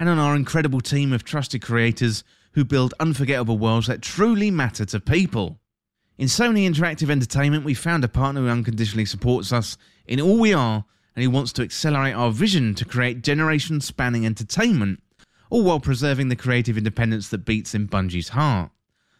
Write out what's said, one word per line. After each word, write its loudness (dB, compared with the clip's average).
and 2
on 4
our 4
incredible 0
team 0
of -2
trusted -4
creators 0
who 2
build 2
unforgettable 0
worlds 2
that -4
truly 0
matter -2
to -6
people. 0
In -2
Sony 2
Interactive 0
Entertainment, 2
we 0
found 0
a 0
partner -2
who 0
unconditionally -2
supports -2
us -2
in -2
all 4
we 4
are, 0
and -2
who 2
wants 0
to -4
accelerate 0
our 0
vision 2
to -4
create -2
generation-spanning 0
entertainment, 0
all 2
while 4
preserving 0
the 0
creative 0
independence -2
that -6
beats -2
in -2
Bungie's -2
heart. 0